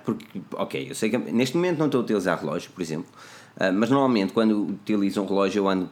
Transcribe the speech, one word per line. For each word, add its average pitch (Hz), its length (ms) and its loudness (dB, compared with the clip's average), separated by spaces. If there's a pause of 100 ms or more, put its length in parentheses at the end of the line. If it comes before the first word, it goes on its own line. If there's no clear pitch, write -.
porque, 107 380 -6 (120)
ok, 69 360 -6
eu - 60 -10
sei 110 140 0
que 120 80 0
neste 120 380 0
momento 175 240 2
não 156 60 2
estou 131 160 2
a - 20 0
utilizar 92 360 0
relógio, 80 320 -6
por 90 100 -10
exemplo, 78 260 -6 (500)
ah, 95 140 2
mas 107 180 2
normalmente 127 440 2
quando 110 300 4
utilizo 101 580 -2
um 98 40 -2
relógio 98 360 2
eu 98 80 2
ando 92 220 0